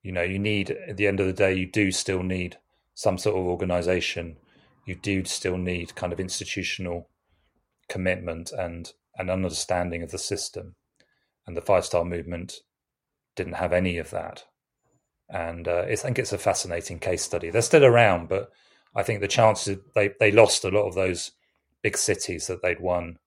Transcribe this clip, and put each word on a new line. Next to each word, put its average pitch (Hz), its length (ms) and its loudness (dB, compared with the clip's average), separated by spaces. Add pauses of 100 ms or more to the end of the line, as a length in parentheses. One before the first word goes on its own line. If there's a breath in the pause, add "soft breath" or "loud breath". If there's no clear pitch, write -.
You 98 100 -10
know, 87 120 0
you 95 160 -2
need, 101 320 0
at - 260 -8
the 101 100 2
end 98 120 2
of 98 80 2
the 92 60 0
day, 95 200 4
you 92 140 -2
do 98 240 2
still 92 320 -2
need 92 340 -4 (380)
some 95 220 0
sort 98 200 0
of 92 80 -2
organisation. 87 920 -2 (480 soft breath)
You 92 100 -8
do 95 300 -2
still 90 320 -4
need 90 380 -6
kind 90 160 -4
of 87 80 -6
institutional 90 880 -6 (800)
commitment 90 640 -4
and 87 400 -8 (260)
an 92 120 -6
understanding 90 760 -2
of 82 80 -10
the 92 60 -8
system. - 580 -8 (680)
And 87 100 -10
the 82 60 -4
Five 92 240 4
Star 87 180 0
Movement 87 580 -8 (760)
didn't 98 180 -6
have 87 200 -2
any 90 240 2
of 80 120 -8
that. - 360 -10 (840)
And, 85 380 -6
uh, 87 200 0
it's, - 160 -2
I 135 40 -4
think 127 120 0
it's - 140 -4
a 98 60 -4
fascinating 87 580 -2
case 87 240 -2
study. 82 300 -4
They're 110 100 2
still 143 240 8
around, 107 440 8
but 98 200 -2 (460 soft breath)
I 101 80 0
think 104 180 -2
the 101 60 -2
chances, 104 500 4 (160)
they, 101 260 2
they 107 120 6
lost 107 340 8
a 95 40 0
lot 101 180 2
of 90 80 -6
those 92 360 -2 (520)
big 101 140 0
cities 90 500 -2
that 90 160 -6
they'd 90 160 0
won 87 480 -2